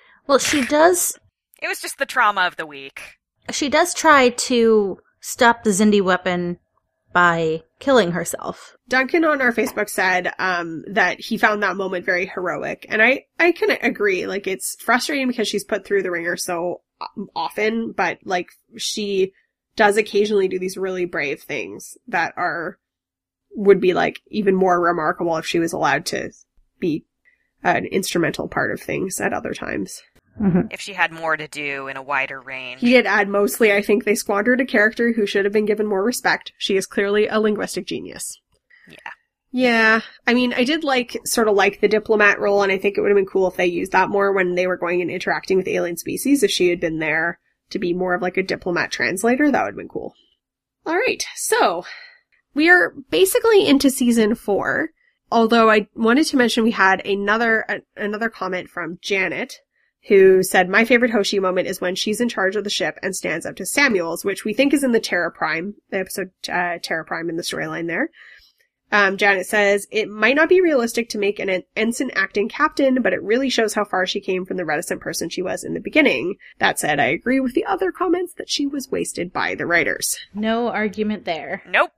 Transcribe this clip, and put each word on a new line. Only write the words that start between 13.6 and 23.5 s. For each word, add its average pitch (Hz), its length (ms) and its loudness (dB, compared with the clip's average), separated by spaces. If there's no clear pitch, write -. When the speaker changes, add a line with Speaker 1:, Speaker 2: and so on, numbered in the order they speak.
Speaker 3:
agree. 202 560 0
Like, 190 200 -6
it's - 340 -6
frustrating 254 480 -2
because 226 200 -2
she's 202 160 -4
put 202 200 -4
through 196 180 0
the 185 80 -4
ringer 175 260 -4
so 175 440 -4
o-, - 260 -12
often, 214 560 -4
but, 180 320 -4
like, 190 240 -4
she 196 560 -2
does 208 220 4
occasionally 208 500 2
do 185 100 -4
these 185 200 -6
really 185 260 -4
brave 156 380 -4
things 104 540 -10
that 175 280 -2
are, 170 420 -4